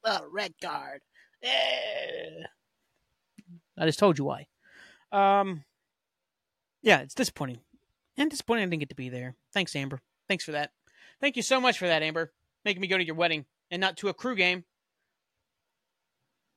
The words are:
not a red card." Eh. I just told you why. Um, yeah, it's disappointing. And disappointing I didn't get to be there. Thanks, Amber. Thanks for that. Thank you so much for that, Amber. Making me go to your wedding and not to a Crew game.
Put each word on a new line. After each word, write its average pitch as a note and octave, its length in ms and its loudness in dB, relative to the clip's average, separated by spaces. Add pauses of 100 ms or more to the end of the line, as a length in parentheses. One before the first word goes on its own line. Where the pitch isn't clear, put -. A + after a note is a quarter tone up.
not F#3+ 200 0
a D3 40 -16
red F#3+ 320 -6
card." C#3+ 420 -8 (380)
Eh. B3 1000 -2 (1400)
I E3 80 2
just D#3 140 2
told F3+ 180 6
you C#3 60 0
why. C3+ 240 -6 (640)
Um, G3 500 4 (1200)
yeah, F#3+ 160 8
it's C#3 160 -10
disappointing. C3+ 460 -4 (560)
And D4 120 2
disappointing A#3 360 0
I - 20 0
didn't E3 140 -2
get C#3 80 -6
to C3 80 -18
be B2+ 120 -8
there. B2+ 280 -10 (180)
Thanks, F3+ 220 -2
Amber. C#3 240 -6 (260)
Thanks F#3+ 160 -2
for - 80 -10
that. D3 220 -4 (480)
Thank C#4 160 0
you A#3 60 0
so C4 180 2
much B3 180 2
for F#3 80 -2
that, D#3+ 160 4
Amber. D#3+ 300 -4 (320)
Making F#3+ 160 -2
me G3 80 -2
go F#3+ 100 2
to F3 80 0
your D#3 80 -4
wedding D#3+ 300 0 (260)
and F3 100 -6
not F#3+ 180 0
to G3+ 100 -4
a F#3 60 -2
Crew B3 200 -4
game. F3+ 300 2 (1900)